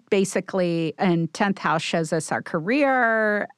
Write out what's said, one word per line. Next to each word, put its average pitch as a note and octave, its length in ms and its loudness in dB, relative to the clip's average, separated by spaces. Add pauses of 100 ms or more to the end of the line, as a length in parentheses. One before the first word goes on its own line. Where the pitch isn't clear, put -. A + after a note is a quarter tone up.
(100)
basically, F#3 880 0
and E3+ 340 2
tenth G3 260 0
house D#3+ 240 0
shows E3 300 -2
us D#3+ 180 -2
our A#2 120 -2
career, A3 1160 0